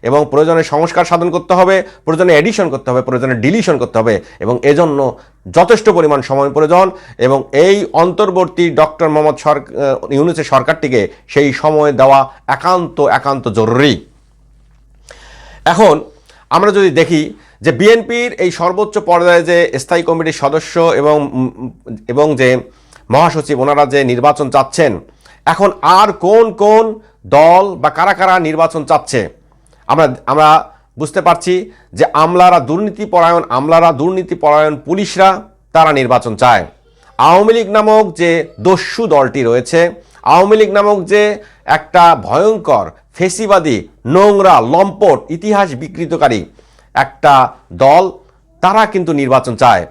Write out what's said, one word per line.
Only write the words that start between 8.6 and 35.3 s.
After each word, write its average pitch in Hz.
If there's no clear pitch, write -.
ডক্টর 156
মোহাম্মদ 151
সরক-, 143
আহ, 139
ইউনূসের 156
সরকারটিকে 127
সেই 143
সময় 151
দেওয়া 135
একান্ত, 170
একান্ত 139
জরুরি। 113
এখন 165
আমরা 185
যদি 196
দেখি 156
যে -
বিএনপির 233
এই 185
সর্বোচ্চ 185
পর্যায়ে 175
যে 170
স্থায়ী 170
কমিটির 165
সদস্য 151
এবং, 151
উম, 127
এবং 147
যে 127
মহাসচিব, 147
ওনারা 143
যে 135
নির্বাচন 131
চাচ্ছেন, 135
এখন 180
আর 185
কোন 220
কোন 214
দল 170
বা 147
কারা 180
কারা 185
নির্বাচন 160
চাচ্ছে, 135
আমরা, 143
আমরা 151
বুঝতে 151
পারছি 180
যে -
আমলারা 175
দুর্নীতিপরায়ণ, 170
আমলারা 165
দুর্নীতিপরায়ণ 151
পুলিশরা 190